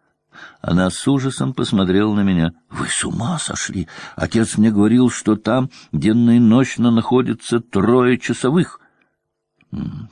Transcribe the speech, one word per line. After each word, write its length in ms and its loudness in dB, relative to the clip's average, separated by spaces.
Она 260 0
с 180 -8
ужасом 460 -2
посмотрела 600 0
на 80 0
меня. 320 0
«Вы 180 -8
с 160 -6
ума 340 -6
сошли? 500 -8
Отец 400 -2
мне 140 4
говорил, 400 4
что 260 -2
там 320 -2
денно 440 4
и 20 6
ночно 520 4
находится 720 0
трое 580 2
часовых». 600 -2
М, 420 -10